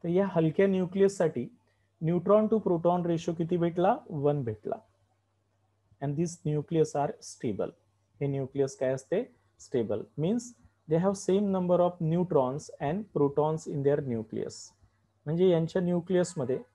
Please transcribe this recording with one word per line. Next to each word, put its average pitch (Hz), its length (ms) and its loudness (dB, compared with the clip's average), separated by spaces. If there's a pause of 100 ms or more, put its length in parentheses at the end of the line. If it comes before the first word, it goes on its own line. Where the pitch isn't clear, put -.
तर 180 40 -4
या 185 240 2
हलक्या 170 360 4
न्यूक्लियससाठी 185 800 0 (540)
neutron 180 460 4
to 220 200 2
proton 175 380 2
ratio 170 320 -2
किती 175 200 -2
भेटला? 175 380 2 (140)
वन 147 340 0
भेटला. - 320 -6 (1300)
And 143 120 -4
these 165 220 -2 (100)
nucleus 151 500 0
are 147 260 0
stable. - 500 -6 (500)
हे 143 60 -2
न्यूक्लियस 135 500 -4
काय 131 160 0
असते? 175 300 -4 (360)
स्टेबल. 107 440 -4 (160)
Means 220 320 -2 (400)
they 165 120 2
have 196 140 0
same 196 380 0
number 180 240 2
of 175 240 2
neutrons 156 680 0 (120)
and 165 220 -2 (140)
protons 151 500 0
in 147 200 -6
their 147 200 2
nucleus. 110 520 -6 (680)
म्हणजे 170 240 2
यांच्या 165 320 2
न्यूक्लियसमध्ये 175 800 0 (160)